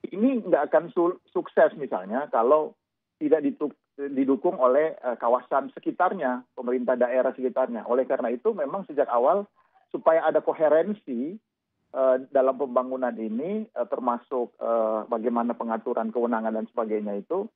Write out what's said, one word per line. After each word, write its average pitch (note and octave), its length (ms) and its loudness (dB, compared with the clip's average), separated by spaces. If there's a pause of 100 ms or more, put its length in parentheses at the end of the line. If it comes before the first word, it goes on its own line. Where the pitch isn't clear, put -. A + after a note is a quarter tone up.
Ini A3+ 400 0
nggak D#3 240 2
akan D#3+ 240 2
sul-, F3+ 400 0
sukses F3 480 2
misalnya A2 560 -4
kalau C#3+ 400 4 (480)
tidak D3 240 2
ditu-, C#3 240 -4 (240)
didukung C#3 640 -2
oleh, C3+ 400 2
eh, B2 160 -4
kawasan B2+ 640 0
sekitarnya, D#3 640 -2 (160)
pemerintah B2 400 0
daerah B2+ 400 2
sekitarnya. B2+ 480 -2
Oleh B2 160 2
karena B2 320 -2
itu G#3+ 160 -2
memang F#3 400 -4
sejak C#3+ 240 0
awal E3 320 4 (480)
supaya D#3+ 320 2
ada D3+ 160 2
koherensi, D#3+ 960 0 (560)
eh, C3 220 4 (180)
dalam C3 240 4
pembangunan B2+ 560 -2
ini, B2+ 480 -4
eh, A#2+ 240 -6
termasuk, A#2+ 720 -4
eh, A2 480 0
bagaimana A#2 480 -2
pengaturan A2+ 560 -4
kewenangan A#2 400 -2
dan A2 240 -4
sebagainya G#2+ 480 -4
itu G3 340 -4